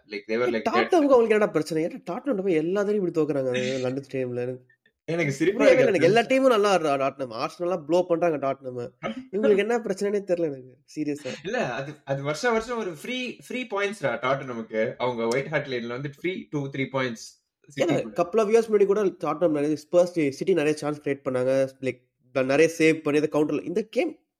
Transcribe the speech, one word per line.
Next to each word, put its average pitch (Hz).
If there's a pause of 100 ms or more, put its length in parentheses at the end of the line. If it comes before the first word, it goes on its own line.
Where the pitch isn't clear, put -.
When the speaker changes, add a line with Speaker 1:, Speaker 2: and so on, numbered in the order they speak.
Speaker 1:
Like, 104
they 110
were, 120
like, 110
Speaker 2:
டாட்டனம்க்கு -
அவங்களுக்கு 285
என்னடா 214
பிரச்சனை? 160
ஏன்னா 175
டாட்டனம் 190
போய் 190
எல்லா 170
தடவையும் 202
இப்படி 156
தோக்குறாங்க 139
அது 127
லண்டன் 131
ஸ்டேடியம்ல? 127 (460)
Speaker 1:
எனக்கு 160
சிரிப்பா 202
Speaker 2:
புரியவே 254
Speaker 1:
இருக்கு. 196
Speaker 2:
இல்லை. 165
எனக்கு 233
எல்லா 269
டீமும் 226
நல்லா 202
ஆடுறா 143
டாட்டனம். 135
ஆர்சனல்லாம் 175
ப்ளோ 175
பண்றாங்க 170
டாட்டனம். 131 (420)
இவங்களுக்கு 208
என்ன 226
பிரச்சனைனே 202
தெரியல 180
எனக்கு, 131 (200)
சீரியஸா. 143 (100)
Speaker 1:
இல்ல, 190
அது, 139 (120)
அது 139
வருஷம் 151
வருஷம் 226
ஒரு 202 (100)
ஃப்ரீ, 247 (100)
ஃப்ரீ 240
பாயிண்ட்ஸ் 202
டா 120
டாட்டனமுக்கு. 127
அவங்க 120
ஒயிட் 135
ஹார்ட் 151
லேன்ல 120
வந்து 135 (100)
ஃப்ரீ 185
டூ, 139
த்ரீ 139
பாயிண்ட்ஸ் 127 (360)
Speaker 2:
ஏன்னா, -
Speaker 1:
சிட்டிக்குள்ள. 165
Speaker 2:
couple 175
of 214
years 220
முன்னாடி 202
கூட 202
டாட்டனம் 165
நிறைய, 151 (140)
ஸ்பர்ஸ், 175
சிட்டி 170
நிறைய 151
சான்ஸ் 147
கிரியேட் 139
பண்ணாங்க. 131 (120)
Like, 127 (340)
நிறைய 151
சேவ் 160
பண்ணி, 147
அந்த 151
கவுண்டர்ல, 151
இந்த -
கேம் 269 (220)